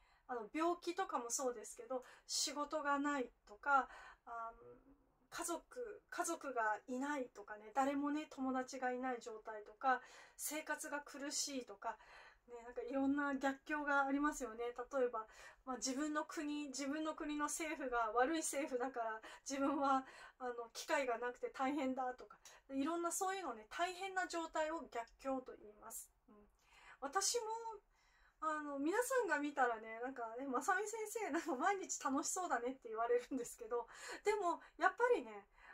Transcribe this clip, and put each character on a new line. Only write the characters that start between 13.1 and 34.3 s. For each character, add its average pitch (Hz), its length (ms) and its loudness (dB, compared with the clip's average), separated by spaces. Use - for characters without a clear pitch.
な 285 200 2
逆 269 280 0
境 302 200 -2
が 277 200 6
あ 269 80 0
り 285 80 4
ま 302 140 4
す 262 100 -6
よ 220 100 -4
ね。 240 100 -4
例 262 120 4
え 240 40 6
ば、 220 180 -4
ま 262 100 -4
あ、 - 20 -4
自 262 180 0
分 302 180 2
の 302 140 2
国、 294 420 -2
自 269 200 -2
分 311 160 0
の 311 100 0
国 294 240 -2
の 294 80 2
政 311 360 -2
府 262 60 0
が 233 240 2
悪 285 240 6
い 320 40 2
政 302 300 0
府 254 80 2
だ 262 120 0
か 247 100 -4
ら、 220 220 -4
自 269 100 0
分 277 200 4
は、 269 260 6
あ 254 80 -2
の、 240 260 -6
機 - 120 -8
会 285 200 4
が 233 120 2
な 240 140 -2
く - 80 -12
て 247 80 -2
大 269 240 0
変 262 220 2
だ 254 180 -2
と 214 140 -12
か、 - 100 -20
い 269 160 0
ろ 330 120 0
ん 339 60 0
な 339 100 0
そ 381 200 0
う 392 40 -2
い 392 40 -4
う 349 40 -6
の 247 100 -4
ね、 214 160 -14
大 359 240 0
変 381 200 -6
な 359 120 2
状 330 220 -2
態 311 240 0
を 320 180 -4
逆 233 260 -4
境 269 240 -2
と - 160 -10
言 214 140 -18
い - 100 -18
ま 214 100 -14
す。 - 200 -12
う 214 40 -20
ん。 208 40 -20
私 381 380 2
も、 453 60 -4
あ 311 220 0
の、 285 160 -4
皆 320 240 2
さ 523 220 2
ん - 20 0
が 294 140 2
見 294 120 -2
た 262 140 4
ら 226 140 2
ね、 220 200 -8
な 254 100 -4
ん 269 40 -8
か、 233 240 -6
「え、 277 80 -4
ま 285 160 0
さ 381 180 4
み 427 60 -2
先 440 140 -4
生、 403 220 -2
な 330 80 2
ん - 20 -2
か 285 140 -2
毎 381 220 4
日 330 220 -4
楽 277 220 2
し - 80 -2
そ 359 160 -2
う - 20 -2
だ 247 120 2
ね」 240 100 0
っ 269 80 -4
て 233 100 -14
言 220 80 -6
わ 233 120 2
れ 240 100 6
る 254 160 -6
ん - 20 2
で 240 80 -2
す - 140 -12
け 466 60 -10
ど、 - 240 -2
で 415 140 4